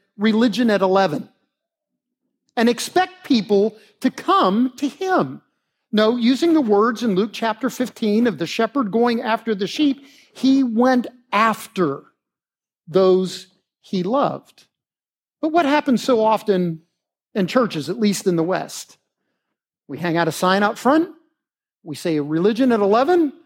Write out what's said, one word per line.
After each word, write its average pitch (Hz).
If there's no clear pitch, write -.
"Religion 220
at 202
eleven," 190
and 233
expect 359
people 214
to 262
come 254
to 285
him. 269
No, 214
using 254
the 311
words 214
in 208
Luke 208
chapter 226
fifteen 226
of 175
the 160
shepherd 226
going 233
after 226
the 190
sheep, 285
he 269
went 247
after 196
those 185
he 185
loved. 208
But 311
what 339
happens 277
so 226
often 185
in 190
churches, 160
at 226
least 208
in 175
the 165
West? 160
We 143
hang 165
out 165
a 151
sign 190
out 220
front, 311
we 151
say, 160
"Religion 196
at 220
eleven," 294